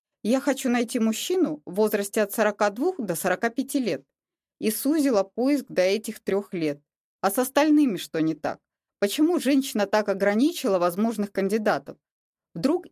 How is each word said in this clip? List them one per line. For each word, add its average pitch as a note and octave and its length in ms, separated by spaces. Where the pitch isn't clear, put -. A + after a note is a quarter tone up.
«Я A#3 160
хочу C4+ 300
найти A#3+ 300
мужчину A3+ 680
в F3+ 120
возрасте G#3+ 440
от G3+ 120
сорока G#3 360
двух C#4 320
до F3+ 140
сорока F#3 340
пяти C4+ 320
лет», E3+ 240
и G#3+ 120
сузила C4+ 520
поиск C4 480
до D#3 100
этих G#3 400
трех G3 320
лет. D#3 260
А G3+ 80
с G#3 80
остальными C#4+ 580
что D#3+ 240
не D#3+ 140
так? - 240
Почему D#4+ 400
женщина C4 460
так G#3 240
ограничила G3+ 680
возможных G3+ 540
кандидатов? G3 640
Вдруг D4 400